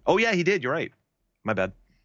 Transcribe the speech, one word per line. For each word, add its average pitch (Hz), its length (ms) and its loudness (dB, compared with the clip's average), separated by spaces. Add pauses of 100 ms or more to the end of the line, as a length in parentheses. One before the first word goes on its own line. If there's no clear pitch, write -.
Oh 175 120 4
yeah, 226 160 2
he 175 100 0
did. 180 200 0
You're 123 100 -2
right. 160 180 -6 (520)
My 110 100 -4
bad. 95 180 -2 (340)